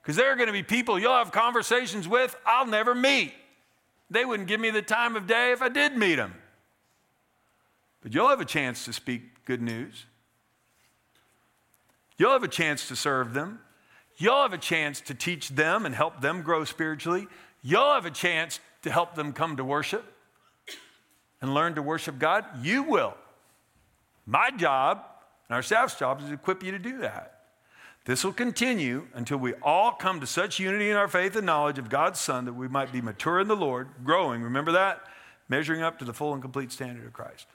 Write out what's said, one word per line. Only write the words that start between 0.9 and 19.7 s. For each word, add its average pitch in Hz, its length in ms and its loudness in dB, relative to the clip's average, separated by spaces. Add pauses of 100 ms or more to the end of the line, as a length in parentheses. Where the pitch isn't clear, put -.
you'll 240 200 4
have 208 140 2
conversations 226 760 0
with 247 280 2 (100)
I'll 247 200 4
never 220 300 2
meet. 247 400 2 (760)
They 220 140 2
wouldn't 214 240 -2
give 214 120 0
me 226 100 0
the 214 120 0
time 233 340 0
of 196 120 -6
day 240 240 4
if 247 100 0
I 262 80 0
did 277 280 0
meet 180 200 4
'em. 92 240 -6 (1600)
But 110 120 -12
you'll 214 160 4
have 262 100 4
a 165 60 -4
chance 131 400 -4
to 117 80 -10
speak - 500 -8
good 123 180 -2
news. 117 440 -8 (2000)
You'll 233 160 6
have 254 120 4
a 180 40 -4
chance 151 400 -2
to 127 80 -10
serve 127 380 -2
them. 180 300 -6 (520)
You'll 247 260 4
have 240 120 2
a 170 40 -8
chance 151 440 -2
to 143 120 -12
teach 170 360 -6
them 160 360 2
and 131 80 -4
help 147 280 -2
them 165 200 -2
grow 160 220 0
spiritually. 160 640 -4 (340)
You'll 233 320 4
have 175 120 0
a 165 60 -6
chance 165 480 -2 (220)
to 147 100 -4
help 170 220 2
them 151 200 -4
come 147 240 -2
to 135 60 -4
worship 147 520 -4 (1300)